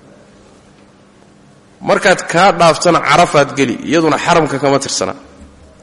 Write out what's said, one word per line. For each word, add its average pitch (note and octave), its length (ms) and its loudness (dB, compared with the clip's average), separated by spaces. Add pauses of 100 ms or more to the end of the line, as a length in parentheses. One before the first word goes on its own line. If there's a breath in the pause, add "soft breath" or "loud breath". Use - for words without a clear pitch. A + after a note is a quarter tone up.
(1800)
Markaad F#3+ 460 0
kaa F#3 240 2
dhaaftana E3+ 480 2
Carafaad D3 560 2
geli, B2+ 280 -2
iyaduna D3+ 340 0
xaramka D#3 420 0
kama C#3 200 0
tirsana. - 340 -6 (680)